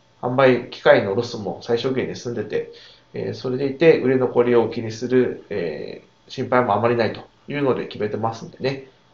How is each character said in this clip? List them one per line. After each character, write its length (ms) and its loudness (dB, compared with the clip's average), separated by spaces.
販 140 -4
売 340 4
機 120 -16
会 220 6
の 120 -2
ロ 80 0
ス 140 -10
も 260 -8
最 160 0
小 120 -2
限 160 -2
に 80 -8
済 160 -8
ん 40 -8
で 100 -6
て、 260 -6
え 180 -6
ー、 20 -10
そ 160 -8
れ 80 -2
で 100 -2
い 100 -6
て 220 6
売 100 2
れ 80 4
残 260 2
り 120 4
を 140 4
気 120 -6
に 100 -6
す 160 -8
る、 420 2
え 540 -6
ー、 40 -20
心 180 -8
配 140 4
も 100 0
あ 60 2
ま 80 2
り 80 2
な 100 2
い 80 -2
と 80 -12
い 80 -8
う 60 -4
の 140 2
で 120 -6
決 140 -12
め 80 -2
て 80 -6
ま 160 -2
す 120 -14
ん 40 -16
で 100 -20
ね、 280 -4